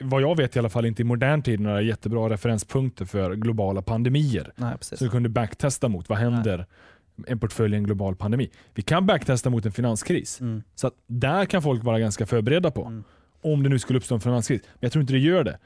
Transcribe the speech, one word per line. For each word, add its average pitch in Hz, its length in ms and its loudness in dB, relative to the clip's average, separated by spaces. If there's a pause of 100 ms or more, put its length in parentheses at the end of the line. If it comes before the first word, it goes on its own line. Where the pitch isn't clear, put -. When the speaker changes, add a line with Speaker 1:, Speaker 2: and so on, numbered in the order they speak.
Speaker 1:
vad 135 220 2
jag 160 140 4
vet 139 200 2
i - 20 2
alla 113 100 2
fall, 117 180 0
inte 113 160 0
i - 20 2
modern 131 380 2
tid 110 180 0
några 104 200 2
jättebra 110 500 0
referenspunkter 117 760 0
för 95 300 -2
globala 104 480 0
pandemier. 123 720 0
Speaker 2:
Nej, 120 220 -6
precis. - 200 -12
Speaker 1:
Så 131 60 -2
du 120 60 0
kunde 120 180 2
backtesta 120 600 -2
mot, 90 200 -4
vad 104 100 0
händer 110 480 0 (500)
Speaker 2:
Nej. - 120 -14
Speaker 1:
en 123 100 -2
portfölj 104 360 0
i - 20 0
en 104 80 0
global 98 320 -2
pandemi? 113 340 -2 (240)
Vi 104 80 -6
kan 180 240 2
backtesta 139 440 2
mot 117 160 0
en 104 60 -2
finanskris. 120 680 -2
Speaker 2:
Mm. 113 220 -6 (120)
Speaker 1:
Så - 120 -4
att 123 80 -4 (120)
där 139 380 0
kan 185 180 0
folk 127 220 0
vara 113 140 2
ganska 110 280 0
förberedda 139 440 2
på. 101 140 -6
Speaker 2:
Mm. 113 200 -12 (380)
Speaker 1:
Om 151 200 2
det 139 60 4
nu 135 100 4
skulle 127 200 0
uppstå - 160 -4
en 113 60 0
finanskris. 123 440 0
Men - 160 -20
jag 120 120 -2
tror 156 80 2
inte 131 120 0
det 131 60 4
gör 160 260 4
det. - 220 -6